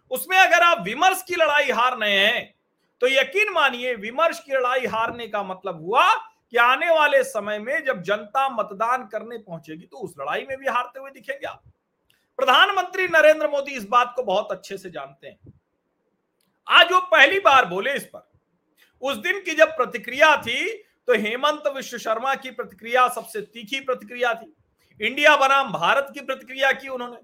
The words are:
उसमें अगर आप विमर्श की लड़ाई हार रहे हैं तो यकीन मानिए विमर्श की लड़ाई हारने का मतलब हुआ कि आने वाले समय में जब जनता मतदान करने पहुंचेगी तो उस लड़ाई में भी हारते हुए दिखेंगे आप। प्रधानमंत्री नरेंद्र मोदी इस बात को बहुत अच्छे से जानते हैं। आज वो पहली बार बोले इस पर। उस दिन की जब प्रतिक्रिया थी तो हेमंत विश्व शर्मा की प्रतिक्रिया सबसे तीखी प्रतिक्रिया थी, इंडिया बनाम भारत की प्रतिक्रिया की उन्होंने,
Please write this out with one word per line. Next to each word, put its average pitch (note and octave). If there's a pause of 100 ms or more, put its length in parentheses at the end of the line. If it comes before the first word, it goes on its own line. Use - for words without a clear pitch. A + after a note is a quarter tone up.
(100)
उसमें E4+
अगर F4
आप E4+
विमर्श D#4+
की F4
लड़ाई D4
हार A#3+
रहे G#3
हैं G#3+ (460)
तो B3
यकीन C4+
मानिए B3+
विमर्श B3
की C#4
लड़ाई B3+
हारने A3+
का G#3
मतलब F#3
हुआ C#4+ (360)
कि A#3
आने C4
वाले C#4+
समय G#3
में C#4
जब B3
जनता G#3+
मतदान A3+
करने A3+
पहुंचेगी E3
तो C#4
उस A3+
लड़ाई F3
में C4+
भी C4+
हारते B3
हुए C4+
दिखेंगे C4+
आप। - (720)
प्रधानमंत्री F4+
नरेंद्र D#4
मोदी C#4+
इस B3
बात A#3+
को B3+
बहुत G#3
अच्छे F#3+
से F#3
जानते C#3+
हैं। - (1080)
आज E4
वो F#4
पहली E4
बार C#4
बोले G3+
इस A#3
पर। - (680)
उस C4+
दिन F#4+
की E4
जब -
प्रतिक्रिया C4
थी C4+ (380)
तो B3
हेमंत B3+ (140)
विश्व B3
शर्मा A3+
की C4
प्रतिक्रिया A#3+
सबसे A3
तीखी A#3
प्रतिक्रिया B3
थी, - (460)
इंडिया C#4+
बनाम C4+
भारत F#3+
की C#4+
प्रतिक्रिया C4
की C4
उन्होंने, A#3+